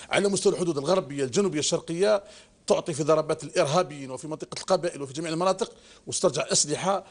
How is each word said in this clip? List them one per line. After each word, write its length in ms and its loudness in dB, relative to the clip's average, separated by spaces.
على 180 2
مستوى 260 2
الحدود 240 -2
الغربية، 460 0
الجنوبية، 360 0
الشرقية، 640 0
تعطي 260 2
في 100 -4
ضربات 400 2
الإرهابيين 680 0
وفي 160 -10
منطقة 320 -10
القبائل 420 -2
وفي 120 -8
جميع 180 -6
المناطق، 400 0
واسترجع 440 0
أسلحة، 600 0